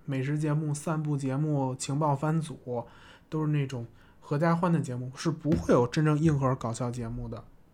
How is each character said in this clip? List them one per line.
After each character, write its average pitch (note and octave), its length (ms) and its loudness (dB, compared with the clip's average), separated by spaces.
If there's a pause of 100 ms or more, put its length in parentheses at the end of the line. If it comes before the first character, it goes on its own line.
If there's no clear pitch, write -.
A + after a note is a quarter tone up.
美 C3 180 -2
食 D3 140 0
节 D3+ 160 0
目、 D3+ 200 0
散 D#3 280 -2
步 D3 160 -2
节 C3 200 -2
目、 C#3 380 0
情 C#3 240 -4
报 D3 160 2
番 D#3 260 0
组， B2 440 -6 (440)
都 D#3 120 -2
是 D3+ 100 0
那 C#3+ 160 0
种 B2 180 -8 (340)
合 - 180 -2
家 E3 180 4
欢 E3+ 160 0
的 E3 80 4
节 B2+ 160 -4
目， B2+ 200 -6
是 - 140 -4
不 E3 220 -2
会 E3+ 220 4
有 B2 120 6
真 D#3 180 0
正 D3+ 140 4
硬 D3+ 220 4
核 C3 160 2
搞 A#2+ 180 -4
笑 A#2+ 160 -4
节 A#2+ 180 -6
目 A#2+ 200 -6
的。 A2+ 160 -10 (300)